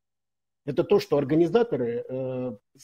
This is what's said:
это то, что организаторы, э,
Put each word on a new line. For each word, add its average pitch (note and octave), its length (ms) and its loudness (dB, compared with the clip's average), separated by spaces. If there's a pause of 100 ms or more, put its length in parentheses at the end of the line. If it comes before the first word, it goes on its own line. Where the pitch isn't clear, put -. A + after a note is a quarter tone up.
(640)
это C#3+ 180 -2
то, G3+ 160 4
что - 180 0
организаторы, D#3 920 0
э, B2+ 500 -6 (260)